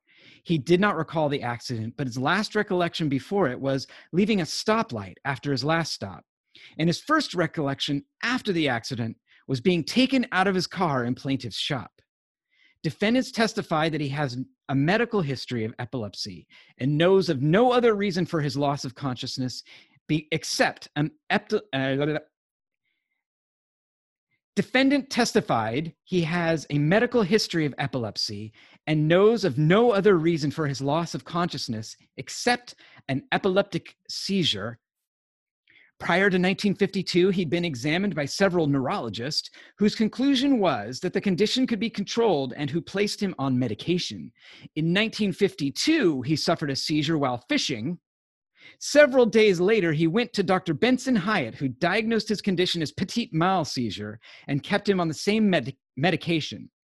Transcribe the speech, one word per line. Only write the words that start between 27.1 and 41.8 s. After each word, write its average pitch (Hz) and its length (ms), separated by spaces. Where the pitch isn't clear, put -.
history 175 440
of 127 120
epilepsy 110 760
and 151 220
knows 196 360
of 135 140
no 196 340
other 196 260
reason 156 320
for 156 160
his 135 140
loss 151 340
of 139 100
consciousness 143 720
except - 580
an 131 140
epileptic 185 600
seizure. 117 720
Prior 190 300
to 185 80
nineteen 185 360
fifty-two, 185 560
he'd 180 180
been 175 160
examined 156 520
by 147 80
several 175 420
neurologists 139 840
whose 208 160
conclusion 262 640
was 127 400
that 180 140
the 196 80
condition 208 440
could 233 140
be 220 100